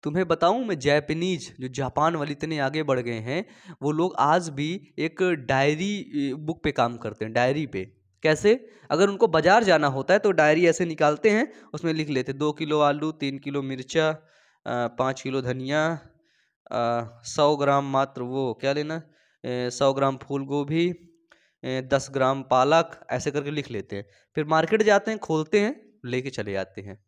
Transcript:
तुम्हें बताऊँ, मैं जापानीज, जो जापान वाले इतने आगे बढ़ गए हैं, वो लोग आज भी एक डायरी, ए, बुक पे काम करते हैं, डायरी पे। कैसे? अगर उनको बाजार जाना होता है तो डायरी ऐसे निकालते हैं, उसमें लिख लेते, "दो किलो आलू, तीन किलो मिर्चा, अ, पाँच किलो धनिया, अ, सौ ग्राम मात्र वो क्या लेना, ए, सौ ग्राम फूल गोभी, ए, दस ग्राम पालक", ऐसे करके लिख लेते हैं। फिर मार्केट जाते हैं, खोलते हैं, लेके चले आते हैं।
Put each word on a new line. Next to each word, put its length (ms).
तुम्हें 240
बताऊँ, 360
मैं 140
जापानीज, 800
जो 80
जापान 480
वाले 160
इतने 260
आगे 240
बढ़ 180
गए 120
हैं, 340
वो 100
लोग 260
आज 300
भी 500
एक 240
डायरी, 920
ए, 180
बुक 300
पे 80
काम 240
करते 280
हैं, 100
डायरी 320
पे। 300
कैसे? 480
अगर 180
उनको 200
बाजार 360
जाना 220
होता 280
है 60
तो 120
डायरी 340
ऐसे 180
निकालते 460
हैं, 220
उसमें 180
लिख 160
लेते, 240
"दो 200
किलो 280
आलू, 320
तीन 260
किलो 240
मिर्चा, 480
अ, 80
पाँच 540
किलो 220
धनिया, 680
अ, 520
सौ 320
ग्राम 340
मात्र 320
वो 320
क्या 180
लेना, 300
ए, 260
सौ 220
ग्राम 240
फूल 280
गोभी, 500
ए, 180
दस 280
ग्राम 320
पालक", 680
ऐसे 200
करके 200
लिख 200
लेते 260
हैं। 100
फिर 100
मार्केट 380
जाते 280
हैं, 100
खोलते 400
हैं, 440
लेके 260
चले 260
आते 240
हैं। 280